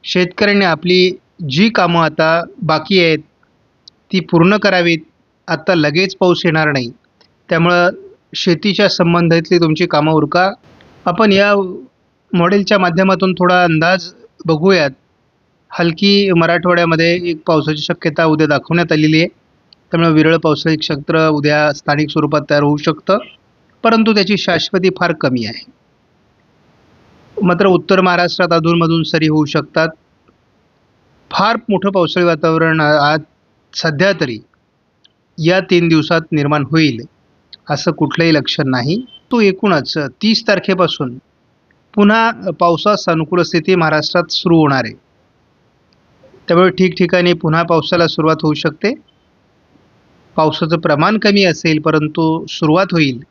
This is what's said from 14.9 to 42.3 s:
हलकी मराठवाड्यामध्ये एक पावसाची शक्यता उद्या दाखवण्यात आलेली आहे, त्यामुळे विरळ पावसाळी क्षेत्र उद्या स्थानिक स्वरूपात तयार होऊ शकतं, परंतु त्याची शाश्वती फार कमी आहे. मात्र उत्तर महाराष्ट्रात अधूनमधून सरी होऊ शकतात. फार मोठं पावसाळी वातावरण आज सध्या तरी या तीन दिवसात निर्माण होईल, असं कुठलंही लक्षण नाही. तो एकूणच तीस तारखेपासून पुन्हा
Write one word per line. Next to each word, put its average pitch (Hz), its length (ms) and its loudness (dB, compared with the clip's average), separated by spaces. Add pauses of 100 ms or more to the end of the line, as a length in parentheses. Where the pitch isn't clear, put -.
हलकी 196 600 0
मराठवाड्यामध्ये 170 840 2 (160)
एक 160 180 -6
पावसाची 156 360 0
शक्यता 165 420 -2
उद्या 156 220 2
दाखवण्यात 160 440 -2
आलेली 156 280 2
आहे, 170 80 0 (640)
त्यामुळे 165 220 2
विरळ 156 300 4
पावसाळी 156 340 0
क्षेत्र 160 520 -2
उद्या 147 440 0
स्थानिक 147 360 -2
स्वरूपात 147 400 -2
तयार 147 140 2
होऊ 147 140 0
शकतं, 170 400 -2 (680)
परंतु 226 300 2
त्याची 202 240 0
शाश्वती 185 520 -2 (100)
फार 170 220 0
कमी 127 240 -2
आहे. - 260 -14 (1700)
मात्र 180 300 2
उत्तर 185 340 2
महाराष्ट्रात 175 520 0
अधूनमधून 165 500 0
सरी 156 240 -2
होऊ 151 180 0
शकतात. 160 440 -2 (1400)
फार 226 260 0 (120)
मोठं 190 220 0
पावसाळी 180 340 0
वातावरण 160 560 0
आज 151 400 2 (520)
सध्या 165 380 -2 (100)
तरी 120 160 -4 (1000)
या 175 220 0 (100)
तीन 170 180 2
दिवसात 160 340 0 (100)
निर्माण 147 400 0
होईल, 143 340 0 (640)
असं 151 220 -2
कुठलंही 160 420 0
लक्षण 139 360 -2
नाही. 135 320 -2 (300)
तो 240 100 0
एकूणच 190 560 0 (240)
तीस 214 260 0
तारखेपासून 175 680 -2 (760)
पुन्हा 208 640 0